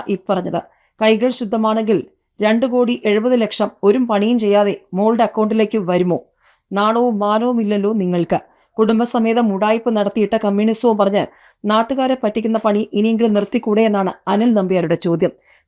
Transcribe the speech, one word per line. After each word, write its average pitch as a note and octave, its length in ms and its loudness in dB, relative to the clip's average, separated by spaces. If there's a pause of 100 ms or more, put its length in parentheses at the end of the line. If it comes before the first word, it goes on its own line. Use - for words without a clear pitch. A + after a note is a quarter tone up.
ഇപ്പറഞ്ഞത്. F#3 540 -4 (380)
കൈകൾ A3 300 2
ശുദ്ധമാണെങ്കിൽ A3 680 -2 (400)
രണ്ട് A3 260 2
കോടി B3 280 0 (120)
എഴുപത് A3 360 2
ലക്ഷം G#3 280 -2 (140)
ഒരു G#3 160 4 (100)
പണിയും A3 300 2
ചെയ്യാതെ G3+ 360 2 (180)
മോളുടെ A3 300 2
അക്കൗണ്ടിലേക്ക് G#3+ 540 0
വരുമോ? F3+ 420 0 (520)
നാണവും A3 480 0
മാനവും A3 420 0
ഇല്ലല്ലോ G#3 320 0
നിങ്ങൾക്ക്. F3+ 460 0 (380)
കുടുംബസമേതം A3+ 760 0
ഉഡായിപ്പ് A3 360 0
നടത്തിയിട്ട G#3 460 0
കമ്മ്യൂണിസവും G#3+ 640 0
പറഞ്ഞ് G3 260 2 (400)
നാട്ടുകാരെ B3+ 520 0
പറ്റിക്കുന്ന A3 420 -2
പണി G#3+ 240 0 (120)
ഇനിയെങ്കിലും A3 400 2
നിർത്തിക്കൂടെ G#3 480 0
എന്നാണ് G3+ 300 0 (160)
അനിൽ G#3 260 2
നമ്പ്യാരുടെ F#3 420 0
ചോദ്യം. E3 360 0 (360)